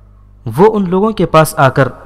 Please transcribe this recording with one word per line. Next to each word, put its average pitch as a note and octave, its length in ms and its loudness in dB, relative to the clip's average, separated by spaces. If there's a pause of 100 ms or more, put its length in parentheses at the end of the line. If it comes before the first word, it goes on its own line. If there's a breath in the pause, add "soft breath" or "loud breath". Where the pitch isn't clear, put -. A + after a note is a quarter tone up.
(560)
وہ G#3+ 200 4
ان F#3+ 140 -2
لوگوں F#3+ 200 0
کے G3+ 160 -2
پاس D#3 320 0
آ D#3+ 100 2
کر C#3 200 0 (180)